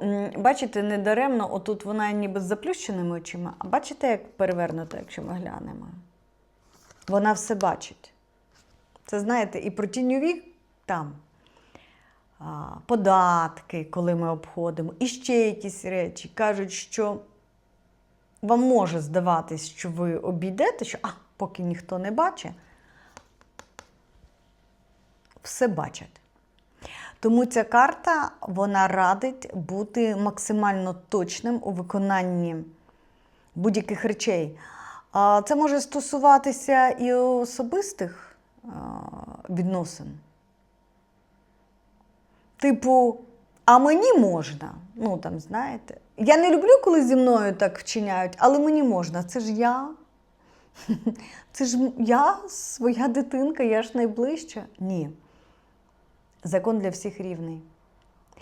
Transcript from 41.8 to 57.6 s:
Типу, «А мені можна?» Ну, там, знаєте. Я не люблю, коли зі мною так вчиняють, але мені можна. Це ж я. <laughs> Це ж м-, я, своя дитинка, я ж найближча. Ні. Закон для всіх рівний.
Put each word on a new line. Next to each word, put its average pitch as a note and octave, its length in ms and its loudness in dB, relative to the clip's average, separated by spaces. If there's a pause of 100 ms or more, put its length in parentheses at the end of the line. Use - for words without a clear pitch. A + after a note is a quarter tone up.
Типу, B3+ 600 4 (460)
«А A#3+ 140 6
мені E4 340 4
можна?» D#3+ 640 0 (200)
Ну, A3 240 -4
там, E3+ 220 -10
знаєте. A3+ 560 -10 (200)
Я A#3 200 8
не F4 140 6
люблю, G#4 340 8
коли E4 180 6
зі C4 140 4
мною A#3 380 4
так G3 240 0
вчиняють, F#3 600 -2
але C4+ 200 6
мені D4+ 240 4
можна. F3 400 0
Це F3+ 180 -6
ж A3 120 -4
я. A#3+ 360 0 (1000)
<laughs> - 640 -6
Це - 120 -4
ж B3 120 0
м-, B3+ 220 0
я, C4+ 380 4 (120)
своя A#3+ 600 -2
дитинка, C#4 540 -2
я A3 200 2
ж A3+ 120 -8
найближча. A#3+ 720 -2 (160)
Ні. F3+ 300 -4 (1400)
Закон F#3+ 320 0
для G3 120 -2
всіх G3+ 300 -8
рівний. E3 420 -8 (800)